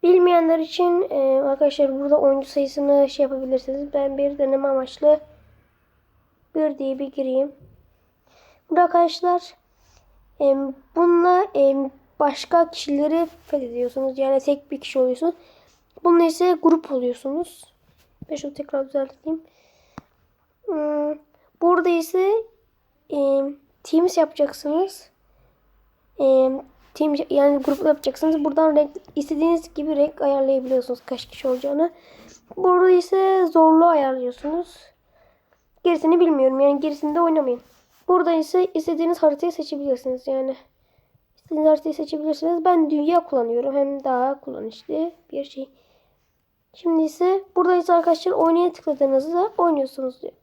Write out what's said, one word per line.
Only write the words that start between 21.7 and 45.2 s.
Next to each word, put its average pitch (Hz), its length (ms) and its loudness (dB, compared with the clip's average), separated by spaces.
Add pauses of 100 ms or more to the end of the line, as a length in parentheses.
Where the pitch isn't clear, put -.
ise, 349 440 0 (800)
e, 277 280 0 (420)
teams 349 360 0
yapacaksınız. 311 920 -2 (1080)
E, 262 300 4 (440)
team, 302 200 0 (160)
yani 285 280 4
grup 277 280 -2
yapacaksınız. 302 580 0
Buradan 311 320 2
renk, 294 140 2 (260)
istediğiniz 320 580 -2
gibi 302 220 -4
renk 294 260 0
ayarlayabiliyorsunuz 262 840 -2
kaç - 200 -10
kişi - 220 -8
olacağını. 285 420 -2 (640)
Burada 370 340 4
ise 381 560 2
zorluğu 320 400 6
ayarlıyorsunuz. 285 880 -2 (1080)
Gerisini 339 360 2
bilmiyorum. 269 400 2
Yani 285 200 4
gerisini 294 340 -4
de 339 60 0
oynamayın. 302 400 0 (480)
Burada 349 240 2
ise 330 420 0
istediğiniz 330 480 -2
haritayı 311 300 0
seçebilirsiniz. 269 760 -6
Yani 262 300 -6 (800)
istediğiniz 311 320 0
haritayı 302 260 0
seçebilirsiniz. 311 720 -4
Ben 330 260 2
dünya 320 340 0
kullanıyorum. 247 520 -2
Hem 277 280 -2
daha 262 360 -2
kullanışlı 302 720 -8 (200)